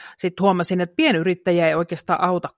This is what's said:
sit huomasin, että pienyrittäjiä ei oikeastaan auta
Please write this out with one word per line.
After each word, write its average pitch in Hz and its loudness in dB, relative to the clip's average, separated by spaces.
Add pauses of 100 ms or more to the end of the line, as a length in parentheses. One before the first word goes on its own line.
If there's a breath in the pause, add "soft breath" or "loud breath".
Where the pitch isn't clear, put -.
(180 loud breath)
sit 180 -6
huomasin, 180 2
että 175 -6
pienyrittäjiä 180 2
ei 156 2
oikeastaan 170 -4
auta 180 -2